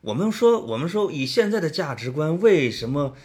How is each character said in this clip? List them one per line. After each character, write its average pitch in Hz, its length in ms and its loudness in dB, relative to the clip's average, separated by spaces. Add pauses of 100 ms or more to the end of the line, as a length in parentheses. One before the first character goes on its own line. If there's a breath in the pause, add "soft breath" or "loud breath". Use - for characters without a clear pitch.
我 104 120 -6
们 196 180 0
说， 233 300 4
我 113 160 -6
们 147 100 -4
说 196 240 -2
以 135 140 -4
现 208 260 0
在 220 80 0
的 165 100 -2
价 156 240 -4
值 113 160 -8
观， 156 300 -2
为 175 320 4
什 113 180 -6
么 139 360 -2